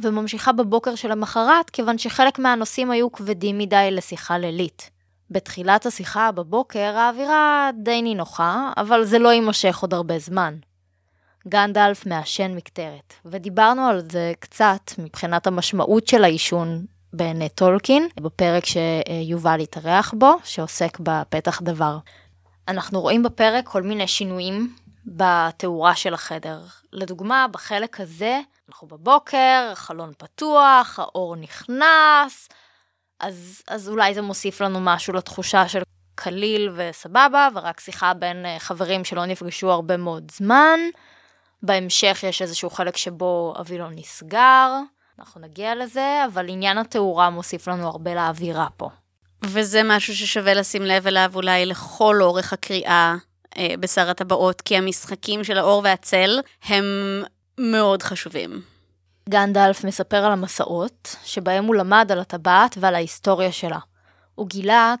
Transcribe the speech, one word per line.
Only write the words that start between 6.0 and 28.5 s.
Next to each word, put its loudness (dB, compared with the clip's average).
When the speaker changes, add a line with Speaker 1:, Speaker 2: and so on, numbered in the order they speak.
Speaker 1:
בבוקר -4
האווירה 2
די 0
נינוחה, -2
אבל 4
זה 4
לא 8
יימשך 4
עוד -4
הרבה -2
זמן. -4
גנדלף 4
מעשן -4
מקטרת, -14
ודיברנו 2
על 2
זה -2
קצת 0
מבחינת -4
המשמעות 2
של 6
העישון -2
בעיני -4
טולקין, 2
בפרק 0
שיובל -2
התארח 0
בו, 8
שעוסק -6
בפתח -4
דבר. -2
אנחנו -6
רואים 2
בפרק 0
כל -4
מיני -4
שינויים -6
בתאורה 0
של -4
החדר. -10
לדוגמה, -2
בחלק -6
הזה, -4